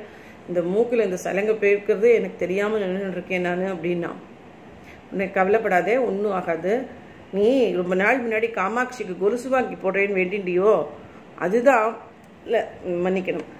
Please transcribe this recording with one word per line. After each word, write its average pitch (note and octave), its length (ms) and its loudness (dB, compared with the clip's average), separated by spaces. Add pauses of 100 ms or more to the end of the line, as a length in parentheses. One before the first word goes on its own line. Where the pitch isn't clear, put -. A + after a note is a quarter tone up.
(480)
இந்த F3 140 -2
மூக்குல A3+ 420 2
இந்த F#3 140 -2
சலங்கை G3 380 0
போயிருக்கிறது G3+ 580 4
எனக்கு F#3+ 240 0
தெரியாம G3 400 0
நின்னுட்டு F#3+ 340 -2
இருக்கேன் F3+ 300 -4
நானு" F3+ 320 -2
அப்படின்னா. E3+ 360 -4 (1040)
"உன்னை F#3+ 200 -4
கவலைப்படாதே, F#3+ 640 2
ஒண்ணும் G#3 340 0
ஆகாது. F3+ 540 -2 (480)
நீ G#3+ 380 4
ரொம்ப F3+ 240 0
நாள் A#3 320 2
முன்னாடி A3 240 -2
காமாட்சிக்கு G#3 680 -4
கொலுசு A#3+ 300 0
வாங்கி A#3+ 340 0
போடுறேன்னு G3 300 0
வேண்டிண்டியோ, F#3 720 2 (540)
அதுதான், A3+ 580 2 (480)
இல்ல, A3 220 0 (200)
மன்னிக்கணும், F3+ 580 -2 (140)